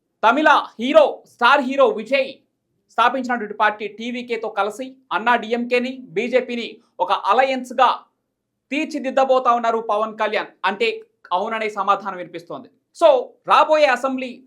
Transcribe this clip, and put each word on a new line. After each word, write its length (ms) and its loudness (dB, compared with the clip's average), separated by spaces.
తమిళ 200 4
హీరో, 440 4
స్టార్ 280 4
హీరో 260 2
విజయ్ 460 -2
స్థాపించినటువంటి 640 -2
పార్టీ 340 -2
టీవీకేతో 600 -8
కలిసి 460 -6
అన్నా 240 2
డిఎంకేని, 640 -2
బీజేపీని 640 -2
ఒక 120 0
అలయన్స్గా 880 0
తీర్చిదిద్దబోతా 840 0
ఉన్నారు 260 0
పవన్ 400 -4
కళ్యాణ్. 280 -2
అంటే 360 -2
అవుననే 380 -4
సమాధానం 480 -2
వినిపిస్తోంది. 520 -14
So, 200 6
రాబోయే 380 4
అసెంబ్లీ, 600 -2